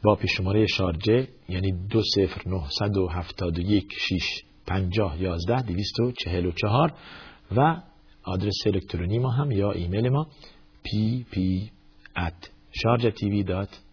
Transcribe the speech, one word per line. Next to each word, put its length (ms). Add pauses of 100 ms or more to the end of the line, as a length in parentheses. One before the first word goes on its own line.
با 100
پیش 220
شماره 300
شارجه 600 (200)
یعنی 240 (180)
دو 120
صفر 440
نهصد 500
و 120
هفتاد 500
و 40
یک 360
شش 440 (240)
پنجاه 560
یازده 400
دویست 380
و 120
چهل 340
و 60
چهار 400 (640)
و 200 (480)
آدرس 420
الکترونی 520
ما 120
هم 200
یا 200
ایمیل 380
ما 180 (560)
پی 480
پی 400 (460)
ات 340 (220)
شارجه 380
تی 200
وی 120
دات 380 (120)